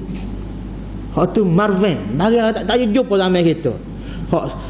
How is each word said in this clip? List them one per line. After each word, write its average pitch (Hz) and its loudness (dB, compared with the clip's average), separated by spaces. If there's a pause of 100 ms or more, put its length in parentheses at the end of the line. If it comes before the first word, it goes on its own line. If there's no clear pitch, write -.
(1160)
Hak 175 2
tu 226 2
Marvin. 190 4 (160)
Bagi 208 4
tak, 220 0
tak 240 2 (160)
jumpa 208 2
zaman 185 4
kita. 151 2 (540)
Hak 170 0 (260)